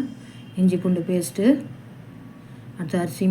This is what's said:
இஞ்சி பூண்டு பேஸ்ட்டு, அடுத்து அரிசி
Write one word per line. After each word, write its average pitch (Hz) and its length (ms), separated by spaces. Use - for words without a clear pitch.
இஞ்சி 185 240
பூண்டு 175 260
பேஸ்ட்டு, 180 380
அடுத்து 175 280
அரிசி - 260